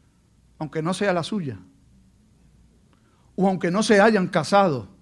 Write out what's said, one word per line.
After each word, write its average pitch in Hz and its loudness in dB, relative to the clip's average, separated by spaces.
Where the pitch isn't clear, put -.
aunque 156 -6
no 175 -4
sea 196 -2
la 170 -2
suya, 147 -8
o 190 2
aunque 180 -2
no 202 -2
se 208 4
hayan 202 4
casado. 160 0